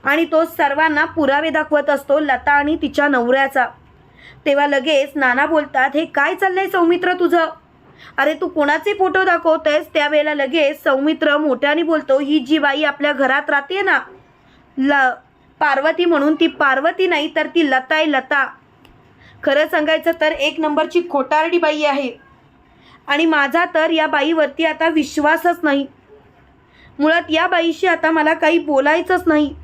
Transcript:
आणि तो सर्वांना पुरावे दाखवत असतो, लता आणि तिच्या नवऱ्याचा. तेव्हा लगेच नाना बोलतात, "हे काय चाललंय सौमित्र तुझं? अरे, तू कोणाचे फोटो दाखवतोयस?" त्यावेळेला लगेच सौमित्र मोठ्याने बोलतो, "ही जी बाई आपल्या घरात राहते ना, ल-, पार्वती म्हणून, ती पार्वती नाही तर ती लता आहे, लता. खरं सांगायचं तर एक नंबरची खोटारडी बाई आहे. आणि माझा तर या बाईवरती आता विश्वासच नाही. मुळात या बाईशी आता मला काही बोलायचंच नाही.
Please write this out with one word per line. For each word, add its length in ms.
आणि 220
तो 200
सर्वांना 600
पुरावे 440
दाखवत 400
असतो, 300
लता 320
आणि 300
तिच्या 260
नवऱ्याचा. 600
तेव्हा 220
लगेच 480
नाना 300
बोलतात, 480
"हे 120
काय 300
चाललंय 320
सौमित्र 460
तुझं? 320
अरे, 160
तू 140
कोणाचे 460
फोटो 300
दाखवतोयस?" 680
त्यावेळेला 400
लगेच 500
सौमित्र 540
मोठ्याने 460
बोलतो, 360
"ही 200
जी 180
बाई 260
आपल्या 300
घरात 360
राहते 320
ना, 180
ल-, 340
पार्वती 460
म्हणून, 300
ती 120
पार्वती 600
नाही 280
तर 120
ती 220
लता 260
आहे, 160
लता. 420
खरं 240
सांगायचं 440
तर 100
एक 280
नंबरची 500
खोटारडी 480
बाई 260
आहे. 280
आणि 180
माझा 400
तर 240
या 180
बाईवरती 580
आता 220
विश्वासच 760
नाही. 220
मुळात 300
या 180
बाईशी 400
आता 240
मला 220
काही 260
बोलायचंच 680
नाही. 360